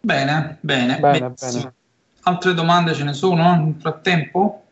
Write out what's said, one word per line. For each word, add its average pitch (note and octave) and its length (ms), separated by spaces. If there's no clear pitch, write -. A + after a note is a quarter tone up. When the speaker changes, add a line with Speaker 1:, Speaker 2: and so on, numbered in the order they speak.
Speaker 1:
Bene, D3+ 600
bene, C3+ 380
Speaker 2:
Bene, C#3+ 220
Speaker 1:
benissimo. B2 420
Speaker 2:
bene. B2 120
Speaker 1:
Altre F3+ 280
domande E3+ 400
ce C#3+ 120
ne C#3+ 100
sono F3 420
nel D#3 220
frattempo? F3+ 920